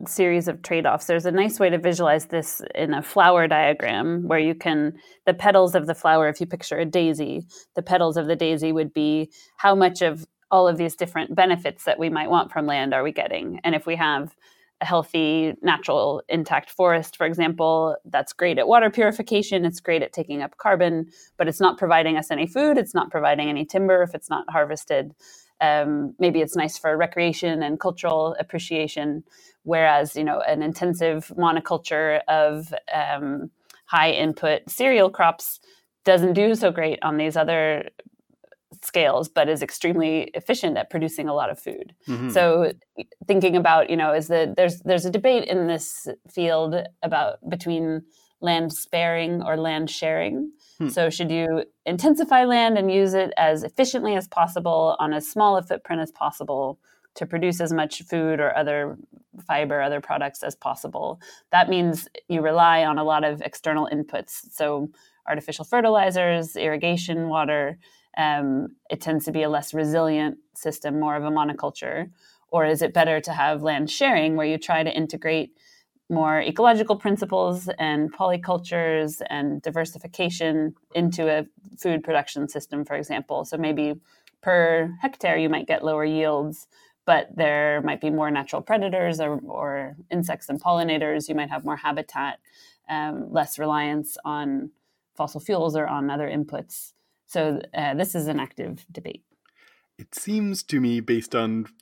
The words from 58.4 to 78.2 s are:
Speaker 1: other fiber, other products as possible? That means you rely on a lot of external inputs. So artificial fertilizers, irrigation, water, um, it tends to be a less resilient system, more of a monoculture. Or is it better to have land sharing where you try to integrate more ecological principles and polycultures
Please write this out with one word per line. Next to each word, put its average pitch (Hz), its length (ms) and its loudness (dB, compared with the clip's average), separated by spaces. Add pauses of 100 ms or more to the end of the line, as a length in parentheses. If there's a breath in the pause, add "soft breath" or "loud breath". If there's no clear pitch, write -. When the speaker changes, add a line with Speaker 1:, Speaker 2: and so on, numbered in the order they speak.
Speaker 1:
other 147 400 -2 (520)
fiber, 143 340 0
other 143 200 -2
products 143 420 -6
as 151 100 -8
possible? - 680 -8 (320 loud breath)
That 175 160 6
means 175 400 0 (220)
you 165 120 -2
rely 165 440 4
on 151 140 0
a 156 40 -2
lot 151 200 0
of 151 180 -2
external - 500 -4
inputs. - 600 -8
So 147 380 -4 (360 soft breath)
artificial 151 380 -6
fertilizers, 180 920 2
irrigation, 165 760 -2
water, 151 500 -2 (380 soft breath)
um, 147 500 0 (220)
it - 120 -8
tends 156 240 -2
to 160 60 -6
be 156 120 -2
a 151 60 0
less 151 240 -4
resilient 151 640 0 (180)
system, 151 440 -6
more 151 160 -2
of 147 80 -4
a 151 80 -4
monoculture. 156 800 -4 (380 soft breath)
Or 165 160 2
is 156 180 0
it 160 100 -2
better 160 260 2
to 156 140 -8
have 147 300 0
land 151 260 -2
sharing 165 460 2
where 156 120 0
you 156 120 -2
try 160 240 -2
to 160 120 -4
integrate 160 640 -4 (520 soft breath)
more 156 320 0
ecological 220 540 2
principles 185 800 -2
and 151 340 -2
polycultures 175 1200 -2